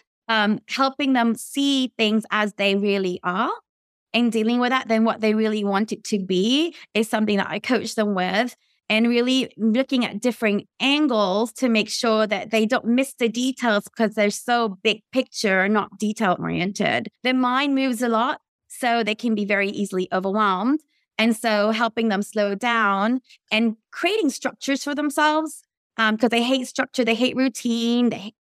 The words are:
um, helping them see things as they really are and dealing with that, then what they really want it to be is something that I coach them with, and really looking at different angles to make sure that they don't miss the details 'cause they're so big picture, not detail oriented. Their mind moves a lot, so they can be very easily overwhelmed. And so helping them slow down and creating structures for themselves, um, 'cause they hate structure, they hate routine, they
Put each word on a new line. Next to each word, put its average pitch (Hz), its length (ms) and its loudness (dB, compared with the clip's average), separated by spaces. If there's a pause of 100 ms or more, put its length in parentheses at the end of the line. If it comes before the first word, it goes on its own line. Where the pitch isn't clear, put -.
(260)
um, 214 340 2 (100)
helping 269 420 0
them 233 220 2
see 277 640 -2
things 214 320 0
as 208 240 -2
they 202 220 0
really 196 460 -2
are 208 300 -2 (640)
and 233 180 2
dealing 226 260 2
with 247 120 0
that, 262 180 -2
then 220 160 2
what 220 160 0
they 214 140 2
really 220 280 0
want 202 300 0
it 185 120 -8
to 214 140 -2
be 214 560 0 (200)
is 220 140 0
something 214 280 0
that 196 140 -2
I 190 80 -8
coach 220 360 -2
them 208 200 0
with, 190 420 -2 (320)
and 220 180 4
really 247 500 2
looking 240 480 2
at 202 160 -6
different 220 460 0 (140)
angles 240 720 2
to - 160 -2
make 220 200 2
sure 220 380 0
that 202 240 -4
they 220 160 2
don't 233 200 -2
miss 247 280 0
the 240 140 0
details 240 580 0
'cause 220 300 -2
they're 208 140 2
so 233 520 -2
big 214 200 -2 (100)
picture, 196 560 0
not 208 280 -2
detail 208 440 0
oriented. 165 680 -2 (140)
Their 254 120 2
mind 254 420 0
moves 254 260 0
a 247 60 0
lot, 233 320 0 (260)
so 233 380 -2
they 208 100 -2
can 220 220 -2
be 208 80 -2
very 196 240 0
easily 190 440 -4
overwhelmed. 196 680 0 (380)
And 220 180 2
so 214 340 2
helping 226 380 0
them 202 140 0
slow 202 340 -2
down 226 640 0 (320)
and 220 240 2 (160)
creating 359 380 0
structures - 520 -4
for 285 140 -6
themselves, 302 640 0 (340)
um, 220 200 2
'cause 226 140 2
they 233 120 2
hate 254 240 -2
structure, - 380 -2
they 226 100 2
hate 247 220 0
routine, 240 760 0
they 196 300 -8